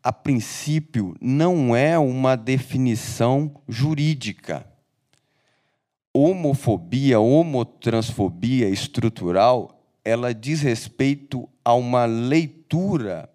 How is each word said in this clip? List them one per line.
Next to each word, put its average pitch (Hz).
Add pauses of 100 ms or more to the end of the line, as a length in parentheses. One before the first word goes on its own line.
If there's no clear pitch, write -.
a 123
princípio, 123
não 143
é 151
uma 131
definição 127 (120)
jurídica. 127 (1500)
Homofobia, 135
homotransfobia 113
estrutural, 104 (220)
ela 120
diz 131
respeito 135 (160)
a 120
uma 123
leitura 131